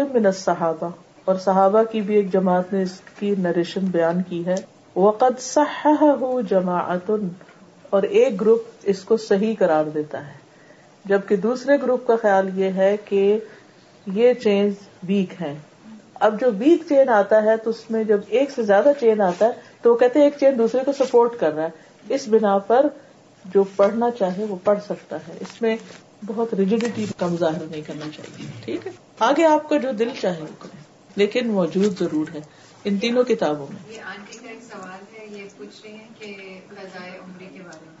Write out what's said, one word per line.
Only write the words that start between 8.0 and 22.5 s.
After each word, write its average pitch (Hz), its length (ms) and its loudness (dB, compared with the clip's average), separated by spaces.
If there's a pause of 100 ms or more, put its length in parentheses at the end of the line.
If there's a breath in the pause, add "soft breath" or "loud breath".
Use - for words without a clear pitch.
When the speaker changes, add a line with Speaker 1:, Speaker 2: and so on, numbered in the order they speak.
Speaker 1:
ایک 226 380 2
گروپ 226 220 4 (200)
اس 190 200 -2
کو 226 140 2
صحیح 214 420 0
قرار 156 340 2
دیتا 151 340 -8
ہے، - 60 -20 (720 soft breath)
جبکہ 196 320 0
دوسرے 247 440 0
گروپ 247 260 -2
کا 233 140 4
خیال 196 280 2 (100)
یہ 190 160 0
ہے 196 200 2 (100)
کہ 196 160 0 (840 loud breath)
یہ 226 260 4
چینز 202 400 2 (300)
ویک 185 380 -2
ہیں۔ 147 120 -6 (680)
اب 214 220 2
جو 254 160 2
ویک 330 320 4
چین 269 200 4
آتا 214 340 4
ہے 220 140 4
تو 226 120 -4
اس 220 220 -6
میں 220 120 -2
جب 208 260 2
ایک 269 220 0
سے 240 120 -4
زیادہ 208 360 4
چین 220 220 2
آتا 180 240 2
ہے 240 60 2 (300 loud breath)
تو 233 100 6
وہ 240 60 4
کہتے 247 220 4
ہیں 285 60 8
ایک 285 140 2
چین 269 180 4
دوسرے 226 280 0
کو 277 80 -2
سپورٹ 240 460 2
کر 151 160 0
رہا 156 80 -4
ہے، - 520 -10
اس 277 120 -6
بنا 208 300 2 (100)